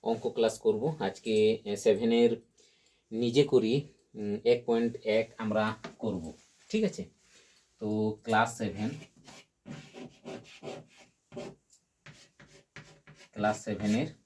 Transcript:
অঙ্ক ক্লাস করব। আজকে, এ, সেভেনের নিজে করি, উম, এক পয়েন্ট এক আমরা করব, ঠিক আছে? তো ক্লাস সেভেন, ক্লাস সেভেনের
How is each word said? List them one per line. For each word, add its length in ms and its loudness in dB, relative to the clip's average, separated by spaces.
অঙ্ক 220 -4
ক্লাস 220 2
করব। 240 2
আজকে, 340 -4
এ, 120 -4
সেভেনের 540 4
নিজে 320 2
করি, 300 4
উম, 300 -4
এক 220 6
পয়েন্ট 260 2
এক 220 2
আমরা 260 0
করব, 260 -4
ঠিক 140 0
আছে? 180 -4
তো 80 -6
ক্লাস 240 2
সেভেন, 300 -4
ক্লাস 300 0
সেভেনের 440 0